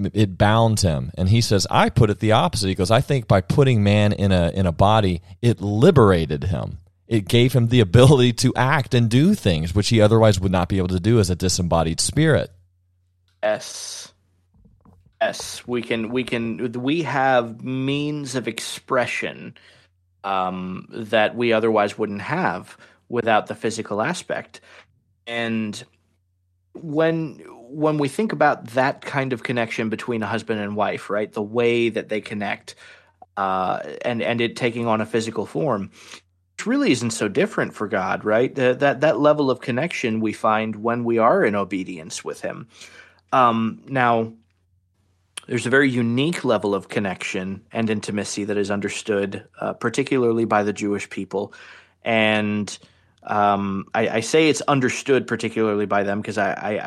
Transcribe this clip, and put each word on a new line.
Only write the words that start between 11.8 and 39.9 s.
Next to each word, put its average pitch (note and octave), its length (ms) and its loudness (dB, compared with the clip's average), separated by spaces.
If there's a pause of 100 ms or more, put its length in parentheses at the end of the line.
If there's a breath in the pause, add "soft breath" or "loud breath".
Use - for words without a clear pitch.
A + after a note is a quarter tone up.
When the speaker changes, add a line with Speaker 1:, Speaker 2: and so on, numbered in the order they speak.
Speaker 1:
spirit." D3 520 2 (920)
Speaker 2:
Yes. - 680 -6 (1080)
Yes, - 460 -6
we A#2+ 140 -2
can, A2+ 280 -4
we B2+ 140 -2
can, A#2 500 -4
we C#3 300 -2
have B2+ 600 0
means C#3 720 -4
of A#2 120 -4
expression, - 1080 -6 (680 soft breath)
um, F#2 680 -4
that G#2+ 460 0
we A#2+ 180 0
otherwise A2 440 2
wouldn't G#2 240 -4
have G#2+ 560 -4 (320 soft breath)
without A2 380 2
the - 80 -8
physical G#2+ 460 -4
aspect. - 600 -6 (640 loud breath)
And A2+ 560 -4 (920)
when, D#3+ 680 -2 (280)
when D3+ 280 -2
we C#3+ 120 0
think G#3+ 240 -2
about D3 360 2
that C3 320 0
kind C3+ 320 -4
of A2+ 80 -6
connection A#2 480 -2
between A2 320 -4
a G#2 60 -4
husband A2 320 -4
and G#2 160 -6
wife, G2+ 340 -2
right, G#2 220 -4
the A2+ 100 -6
way A#2 480 0
that A2 200 -6
they G#2+ 120 -4
connect, G#2 540 -8 (600 loud breath)
uh, F#2 420 -2 (240)
and, A#2 180 -2
and A#2 200 -2
it A#2 140 -2
taking A#2 300 -4
on A2 160 0
a A2 40 -2
physical A2 400 -4
form, A#2 460 -4 (680 loud breath)
it - 60 -10
really B3+ 260 0
isn't A#2+ 200 0
so G#2+ 180 -4
different D3 440 -2
for G#2+ 140 -6
God, F#2+ 380 -4
right? A#2 280 0
The, B2+ 220 2
that, C3+ 260 0
that D3 180 2
level D3 300 2
of A#2+ 120 -2
connection B2 580 -4